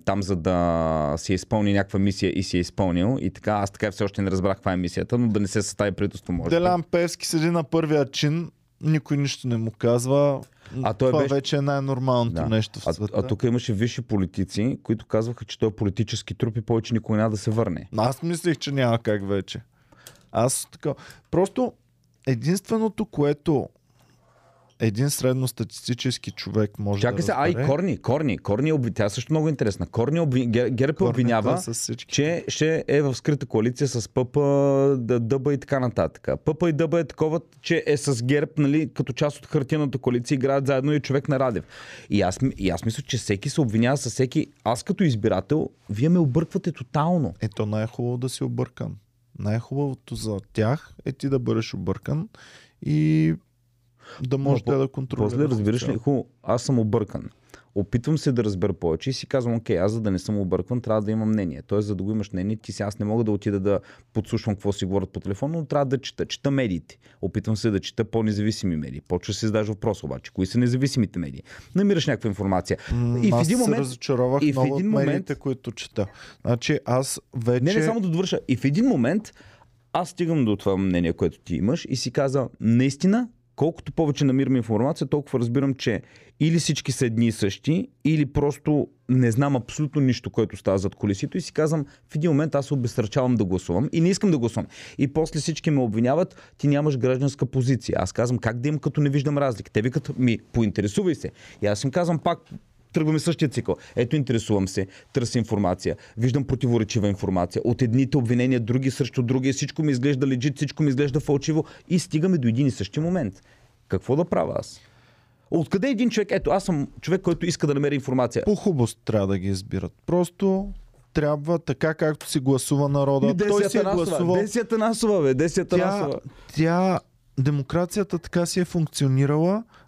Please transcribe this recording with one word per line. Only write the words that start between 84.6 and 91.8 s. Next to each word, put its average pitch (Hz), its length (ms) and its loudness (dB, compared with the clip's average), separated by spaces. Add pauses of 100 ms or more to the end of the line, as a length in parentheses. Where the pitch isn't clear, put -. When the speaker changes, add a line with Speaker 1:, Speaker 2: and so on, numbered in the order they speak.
Speaker 1:
толкова - 320 -2
разбирам, 127 360 0
че 113 280 -2 (380)
или 165 180 4
всички 147 340 -2
са 131 140 0
едни 113 200 2
и 113 60 2
същи, 147 560 -2 (160)
или 151 220 2
просто 143 640 0 (200)
не 127 220 4
знам 139 260 2
абсолютно 147 440 -4
нищо, 127 300 0
което 110 260 0
става 98 220 0
зад 92 160 -2
колисито", 104 440 -2
и - 20 0
си - 120 -12
казвам: 156 340 0 (220)